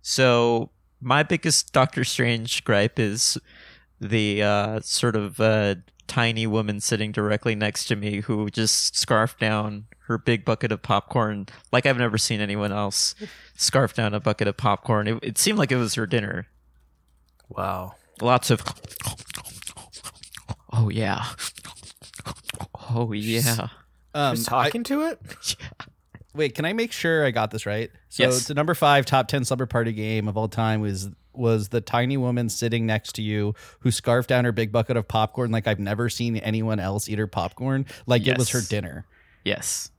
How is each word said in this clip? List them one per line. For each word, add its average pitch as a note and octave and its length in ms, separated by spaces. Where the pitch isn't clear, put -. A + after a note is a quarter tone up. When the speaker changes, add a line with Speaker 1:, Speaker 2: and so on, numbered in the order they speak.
Speaker 1:
So A#2+ 680
my C3 240
biggest - 480
Doctor B2+ 320
Strange A#2 580
gripe G#2+ 380
is A2 360
the, G#2 420
uh, G#2 400
sort - 340
of, G2+ 240
uh, G#2+ 360
tiny A2+ 380
woman G#2+ 340
sitting G#2+ 300
directly G#2+ 440
next G#2 320
to A#2 100
me G#2 240
who G#2+ 300
just - 460
scarfed A2+ 440
down G#2+ 460
her A2+ 120
big A#2 260
bucket A2+ 260
of G#2+ 120
popcorn G#2+ 640
like B2+ 160
I've C3+ 100
never A#2 220
seen G#2+ 220
anyone G#2 300
else G2+ 440
scarf - 380
down G#2+ 180
a G#2 80
bucket G#2+ 280
of G2+ 80
popcorn. G#2+ 520
It, A2+ 140
it - 160
seemed G#3+ 200
like C#3+ 140
it B2+ 40
was A#2+ 180
her A2+ 120
dinner. G2 420
Speaker 2:
Wow. F#2 460
Speaker 1:
Lots B2 300
of, A#2 120
"Oh, A2+ 180
yeah. G#2 340
Oh, A#2 220
yeah." A2+ 560
Speaker 3:
Um, C#3+ 220
Speaker 2:
Just A2+ 120
talking B2+ 320
Speaker 3:
I A#3 40
Speaker 2:
to C#4+ 240
it? D#4+ 160
Speaker 1:
<laughs> - 360
Yeah. - 260
Speaker 3:
Wait, D3 200
can D3+ 100
I E3+ 80
make A3+ 200
sure D#3+ 340
I C3 40
got A2 200
this - 160
right? G#2 240
So - 140
Speaker 1:
Yes. B2+ 240
Speaker 3:
the D3+ 80
number D3+ 200
five C#3+ 300
top C3+ 240
ten C3+ 160
slumber B2+ 220
party A2+ 260
game G#2+ 360
of G#2 100
all A2 100
time A2 320
was, G2 300
was A2+ 340
the A#2 140
tiny B2 340
woman B2 320
sitting A2+ 380
next A2 300
to A2 60
you G#2+ 320
who B2 100
scarfed A#2+ 400
down B2 160
her A#2+ 60
big G#2+ 200
bucket A#2 240
of A2 100
popcorn A2 440
like A2 160
I've G#2 120
never G#2 300
seen A2+ 300
anyone A2 420
else G2 260
eat G#2 120
her G#2+ 80
popcorn, C3 580
like A#2+ 200
it B2+ 120
was A#2+ 120
her B2 100
Speaker 1:
Yes. G2 80
Speaker 3:
dinner. F#2 360
Speaker 1:
Yes. - 540